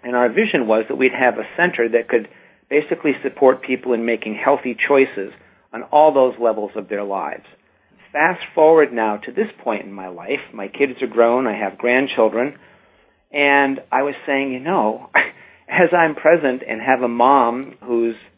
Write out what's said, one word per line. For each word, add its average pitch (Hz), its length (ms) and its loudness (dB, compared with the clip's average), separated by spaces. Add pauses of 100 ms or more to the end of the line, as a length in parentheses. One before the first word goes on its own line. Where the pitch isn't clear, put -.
And 123 140 -4
our 123 120 4
vision 156 380 0
was 110 220 2
that 135 80 -6
we'd 131 160 2
have 127 260 0
a 110 80 -10 (100)
center 165 340 0
that 117 180 0
could 110 200 -2 (400)
basically 151 440 -2 (100)
support 131 400 2
people 127 300 -4
in 117 120 -2
making 110 380 -6
healthy 135 340 0 (120)
choices 131 440 0 (400)
on 113 120 -12
all 151 280 4
those 127 280 2
levels 107 340 -2
of 104 140 -10
their 104 160 -6
lives. 95 400 -8 (720)
Fast 165 300 0 (100)
forward 156 380 6
now 110 240 -2
to 123 160 -14
this 220 160 -4 (160)
point 107 220 -6
in 98 60 -16
my 98 140 -16
life, 90 320 -8 (140)
my 101 160 -12
kids 135 340 -4
are 123 60 -6
grown, 117 400 2
I 104 100 -4
have 98 200 -6
grandchildren, 123 760 0 (760)
and 139 480 2 (100)
I 131 140 0
was 143 100 -6 (100)
saying, 139 280 -4
you 127 80 -8
know, 135 500 -4 (280)
<laughs> - 300 -20
as 170 240 2
I'm 165 220 2
present 143 480 0
and 113 180 -10
have 127 220 0
a 123 60 -2
mom 123 760 2
who's 117 320 -2 (240)